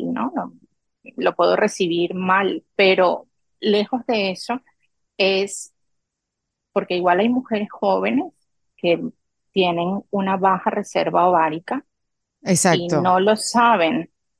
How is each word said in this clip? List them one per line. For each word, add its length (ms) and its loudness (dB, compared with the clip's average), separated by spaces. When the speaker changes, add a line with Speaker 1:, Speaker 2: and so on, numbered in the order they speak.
Speaker 1:
¿no? 240 -6
No, 160 -8
lo 200 -2
puedo 200 2
recibir 580 -2
mal, 500 -2
pero 520 2
lejos 460 0
de 260 -2
eso 280 -8
es 560 -2
porque 240 -4
igual 240 2
hay 80 2
mujeres 420 -4
jóvenes 640 -2
que 240 0
tienen 580 -2
una 260 -2
baja 340 0
reserva 580 0
ovárica 560 0
y 220 0
Speaker 2:
Exacto. 60 2
Speaker 1:
no 220 2
lo 160 4
saben, 760 2